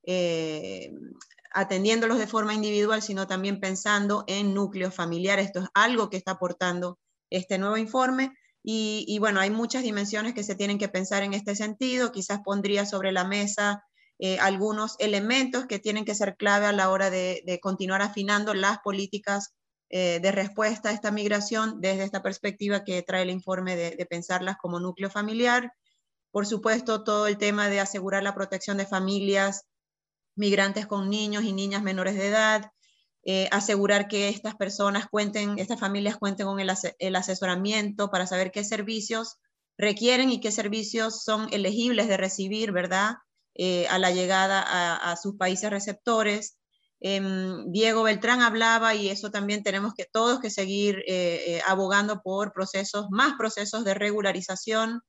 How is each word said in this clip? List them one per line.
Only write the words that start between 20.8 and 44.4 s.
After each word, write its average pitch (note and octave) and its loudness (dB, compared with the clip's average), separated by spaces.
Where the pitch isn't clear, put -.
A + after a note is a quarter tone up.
a G#3 0
esta A3 -2
migración G#3+ 0
desde F#3+ 0
esta G3 -6
perspectiva G3+ -2
que F3+ -4
trae F#3 -2
el F#3 0
informe F#3 -2
de, E3+ -2
de F3 -6
pensarlas F3+ -4
como F3 -4
núcleo F#3 -4
familiar. A#3+ 0
Por G3+ -2
supuesto, A3 0
todo G#3+ 2
el G#3 2
tema G#3 2
de G3 2
asegurar G3 -2
la G3 -2
protección G3 -4
de G3 -2
familias G3 0
migrantes G3 2
con G3 -2
niños G#3 0
y G3+ 0
niñas G3 -2
menores F#3+ 0
de G3 0
edad, G#3+ 2
eh, F#3+ 0
asegurar G3+ 2
que G3+ 0
estas G#3 -6
personas G3+ 0
cuenten, G#3 0
estas A3+ -4
familias G3+ -2
cuenten G3 -2
con G3 -2
el F#3+ 0
ase-, F#3 -2
el F#3+ -2
asesoramiento G3+ 0
para F#3 0
saber F#3 0
qué G#3 -6
servicios A3 -4
requieren A#3+ 4
y G#3+ 0
qué G#3+ -2
servicios A3 -2
son G#3+ -2
elegibles G#3+ 2
de G3 2
recibir, G3 -2
¿verdad? F#3 0
Eh, F3+ 0
a F#3 2
la F#3 4
llegada F#3+ 4